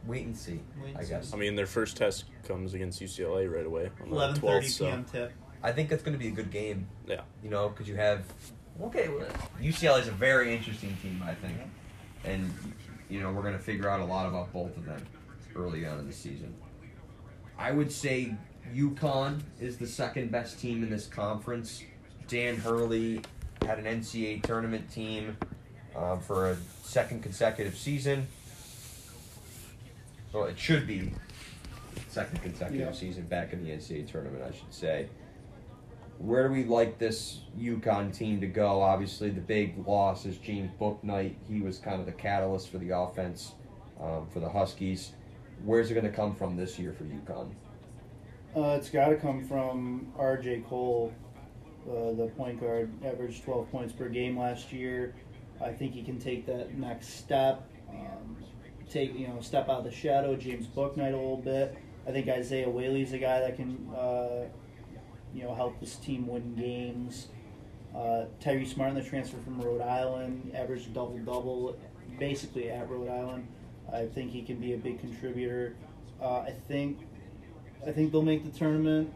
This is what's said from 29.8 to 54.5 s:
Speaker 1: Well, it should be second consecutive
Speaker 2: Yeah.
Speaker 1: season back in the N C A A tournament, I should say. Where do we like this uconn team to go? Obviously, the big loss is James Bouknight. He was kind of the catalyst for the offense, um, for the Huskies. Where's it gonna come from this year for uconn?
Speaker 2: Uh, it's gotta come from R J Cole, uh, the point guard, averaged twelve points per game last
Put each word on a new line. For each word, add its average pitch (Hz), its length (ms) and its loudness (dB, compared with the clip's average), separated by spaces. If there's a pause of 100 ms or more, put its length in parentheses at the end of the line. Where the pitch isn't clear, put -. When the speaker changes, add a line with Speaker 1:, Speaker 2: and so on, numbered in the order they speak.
Speaker 1:
Well, 104 120 2
it - 140 -4
should 156 260 6
be 95 260 -2 (1000)
second - 320 -2
consecutive - 460 -2
Speaker 2:
Yeah. - 40 -2
Speaker 1:
season 90 340 -4
back 90 280 -2
in 90 100 -4
the 80 80 -4
N 76 100 -6
C 78 180 -6
A 73 40 -4
A - 20 -
tournament, 69 380 -6
I 64 80 -6
should - 220 -12
say. - 360 0 (1080)
Where 123 280 6
do 135 60 6
we 131 120 4
like 117 320 6
this - 440 0 (160)
uconn 110 580 2
team 107 260 2
to 98 60 0
go? 98 340 6
Obviously, 98 480 6
the 92 120 0
big 101 360 2 (100)
loss 98 380 6
is 95 120 -4
James 98 420 -2
Bouknight. 104 560 2 (120)
He 107 140 0
was 95 160 0
kind 98 220 -2
of 90 60 -4
the 87 60 -4
catalyst 95 580 2
for 92 100 -4
the 87 100 -4
offense, 90 640 0 (460)
um, 80 280 -2
for 87 120 -4
the 85 100 0
Huskies. 95 600 2 (520)
Where's 113 280 8
it - 40 2
gonna 110 160 6
come 104 240 2
from 90 200 0
this 92 240 -2
year 87 140 -2
for - 100 -8
uconn? - 480 -6 (1040)
Speaker 2:
Uh, 147 220 6
it's 143 120 -2
gotta 151 260 10
come 139 300 0
from 127 720 0
R 135 200 6
J 123 240 0
Cole, 120 520 2 (720)
uh, 117 260 0
the 113 220 2
point 123 240 -4
guard, 113 320 2 (140)
averaged 123 380 -2
twelve 123 280 0
points 120 220 -2
per 123 160 -4
game 123 280 0
last 123 360 -2